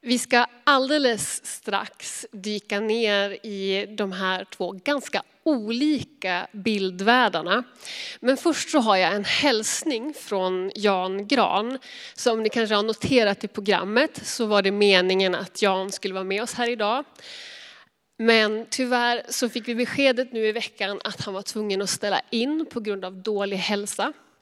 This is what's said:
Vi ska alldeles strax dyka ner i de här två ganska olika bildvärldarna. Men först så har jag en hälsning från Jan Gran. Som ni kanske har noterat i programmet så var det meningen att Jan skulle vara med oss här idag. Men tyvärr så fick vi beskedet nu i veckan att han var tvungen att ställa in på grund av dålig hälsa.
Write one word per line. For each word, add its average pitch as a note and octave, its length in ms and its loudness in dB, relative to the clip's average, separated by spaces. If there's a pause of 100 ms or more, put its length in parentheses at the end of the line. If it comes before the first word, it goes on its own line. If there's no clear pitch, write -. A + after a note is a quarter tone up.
Vi B3 120 2
ska A#3+ 280 4 (180)
alldeles C4+ 800 2
strax - 840 -8
dyka G3+ 480 -4
ner G#3+ 640 0
i G3 400 -2
de G#3 260 -4
här F#3 320 -2
två F#3 280 -8
ganska C4 500 -4 (200)
olika A#3 1080 0
bildvärldarna. G3+ 1120 0 (560)
Men B3+ 160 2
först - 340 0
så D#4 80 4
har A3 180 4
jag F3+ 180 4
en G#3 100 -2
hälsning C4 920 0
från F#3 600 -2
Jan G3 520 0
Gran. A#3 520 2 (360)
Som A3+ 280 0
ni G#3+ 60 2
kanske A3 260 0
har G#3 80 4
noterat A3 640 2
i G#3 40 -6
programmet G#3 800 0
så - 200 -2
var G#3 160 4
det G3 80 2
meningen F#3+ 640 6
att - 280 -4
Jan F#3+ 300 2
skulle F#3+ 220 -8
vara F#3+ 100 -4
med G3 180 -4
oss A#3+ 120 -8
här A#3+ 160 -2
idag. A#3 340 -2 (1120)
Men A3+ 520 4
tyvärr A#3+ 580 0
så B3+ 200 -2
fick G#3+ 200 -6
vi A#3 60 -2
beskedet B3+ 580 2
nu A3 140 0
i G#3+ 60 2
veckan G3+ 520 -6
att G#3+ 160 -8
han G3+ 140 -6
var G3 80 -6
tvungen G3+ 400 -2
att F#3+ 80 -2
ställa G3+ 300 0 (100)
in D4 420 0
på A#3+ 80 -6
grund G3+ 240 -6
av F#3 180 -12
dålig G3+ 340 -2
hälsa. G#3 560 -4 (300)